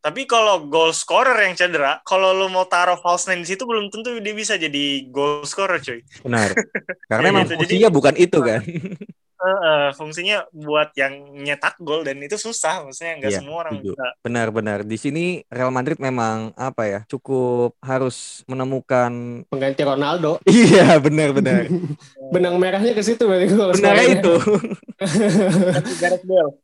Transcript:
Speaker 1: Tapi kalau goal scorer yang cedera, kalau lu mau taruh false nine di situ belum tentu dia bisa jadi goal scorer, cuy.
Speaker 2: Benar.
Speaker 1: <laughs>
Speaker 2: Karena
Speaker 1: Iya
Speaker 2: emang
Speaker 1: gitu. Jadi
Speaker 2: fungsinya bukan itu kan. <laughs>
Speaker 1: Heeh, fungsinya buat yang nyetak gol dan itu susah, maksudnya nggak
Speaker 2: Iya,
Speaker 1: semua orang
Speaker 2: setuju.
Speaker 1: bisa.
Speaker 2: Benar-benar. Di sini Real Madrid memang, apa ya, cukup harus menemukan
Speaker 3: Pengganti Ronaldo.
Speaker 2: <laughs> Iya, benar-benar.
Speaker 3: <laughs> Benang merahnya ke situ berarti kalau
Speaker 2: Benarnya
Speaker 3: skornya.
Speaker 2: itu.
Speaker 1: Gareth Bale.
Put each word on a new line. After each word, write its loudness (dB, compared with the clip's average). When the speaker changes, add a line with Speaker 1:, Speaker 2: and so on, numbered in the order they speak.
Speaker 1:
Tapi -6
kalau 2
goal 2
scorer 0
yang -8
cedera, 0
kalau 2
lu 0
mau -2
taruh 2
false 0
nine -2
di -10
situ -6
belum -4
tentu -10
dia -8
bisa -4
jadi -4
goal -2
scorer, -4
cuy. -12
Speaker 2:
Benar. 0
Speaker 1:
<laughs> -8
Speaker 2:
Karena 0
Speaker 1:
Iya 4
Speaker 2:
emang 4
Speaker 1:
gitu. -4
Jadi -
Speaker 2:
fungsinya 4
bukan 4
itu 4
kan. 2
<laughs> -12
Speaker 1:
Heeh, 0
fungsinya -4
buat -4
yang -6
nyetak -6
gol -4
dan -8
itu -8
susah, -6
maksudnya -12
nggak -4
Speaker 2:
Iya, -4
Speaker 1:
semua -12
orang -10
Speaker 2:
setuju. -8
Speaker 1:
bisa. -8
Speaker 2:
Benar-benar. -4
Di -8
sini -6
Real -4
Madrid -4
memang, -4
apa -6
ya, -4
cukup -2
harus -6
menemukan -4
Speaker 3:
Pengganti -2
Ronaldo. 0
Speaker 2:
<laughs> 0
Iya, 8
benar-benar. 2
Speaker 3:
<laughs> -12
Benang 2
merahnya 0
ke -2
situ 0
berarti 2
kalau 4
Speaker 2:
Benarnya 6
Speaker 3:
skornya. 6
Speaker 2:
itu. 4
Speaker 1:
Gareth -2
Bale. 2